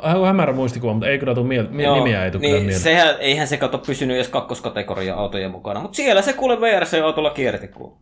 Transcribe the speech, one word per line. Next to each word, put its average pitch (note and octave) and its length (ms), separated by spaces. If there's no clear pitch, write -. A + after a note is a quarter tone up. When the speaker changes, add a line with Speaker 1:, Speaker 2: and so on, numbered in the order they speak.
Speaker 1:
on D#3 100
ihan F#3 160
hämärä F3+ 260
muistikuva, B2 400
mutta G#2+ 160
ei C#3 100
kyllä C3 160
tuu B2 100
miel-, B2 260
mi-, D3 120
Speaker 2:
Joo, C#3+ 140
Speaker 1:
nimiä A#2 280
ei F#2 60
tuu F#2+ 100
Speaker 2:
niin C#3+ 100
Speaker 1:
kyllä - 140
mieleen. F#2+ 160
Speaker 2:
sehän, D#3+ 400
eihän C#3 260
se C#3 100
kato C3+ 220
pysynyt C3 380
edes B2+ 120
kakkoskategoria G2+ 880
autojen F#2+ 360
mukana, G2+ 300
mut F#3+ 140
siellä A#3+ 280
se C#4 100
kuule B3 280
V A3 200
R E3+ 40
C-autolla D#3 460
kierti G#2 380
kuule. - 340